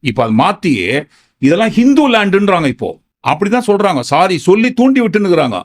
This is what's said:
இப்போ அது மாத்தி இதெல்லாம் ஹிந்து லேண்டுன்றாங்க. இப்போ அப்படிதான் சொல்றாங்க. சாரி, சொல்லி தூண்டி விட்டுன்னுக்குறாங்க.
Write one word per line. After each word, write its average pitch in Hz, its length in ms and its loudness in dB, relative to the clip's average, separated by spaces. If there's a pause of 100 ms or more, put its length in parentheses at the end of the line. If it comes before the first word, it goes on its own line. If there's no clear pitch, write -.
இப்போ 127 220 -2
அது 110 160 0
மாத்தி 175 340 0 (640)
இதெல்லாம் 190 360 0
ஹிந்து 269 260 4 (100)
லேண்டுன்றாங்க. 196 640 0
இப்போ 95 140 -8 (420)
அப்படிதான் 208 380 -2
சொல்றாங்க. 196 320 0 (100)
சாரி, 180 240 2 (100)
சொல்லி 220 320 2
தூண்டி 262 260 2
விட்டுன்னுக்குறாங்க. 170 600 0